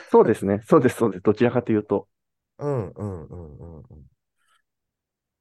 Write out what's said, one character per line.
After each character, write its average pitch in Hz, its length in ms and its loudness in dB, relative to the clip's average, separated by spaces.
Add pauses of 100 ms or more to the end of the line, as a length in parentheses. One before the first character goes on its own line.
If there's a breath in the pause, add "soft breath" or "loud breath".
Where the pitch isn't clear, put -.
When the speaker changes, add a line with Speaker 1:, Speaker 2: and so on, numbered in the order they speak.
Speaker 1:
そ 233 120 6
う 185 40 4
で 117 80 4
す 101 140 -4
ね。 101 200 0
そ 165 100 6
う 143 40 4
で 123 80 2
す、 - 60 -2
そ 117 140 0
う - 20 -2
で 90 80 -12
す。 - 20 -14
ど 107 140 2
ち - 80 -2
ら 120 80 2
か 123 100 -2
と - 100 -6
い 110 60 2
う 104 60 -2
と。 101 240 -4 (500)
Speaker 2:
う 143 100 -10
ん 123 220 -6
う - 140 -14
ん 92 220 -12
う 69 100 -18
ん 78 240 -18
う 78 60 -18
ん 82 120 -20
う - 40 -20
ん。 67 280 -20 (1300)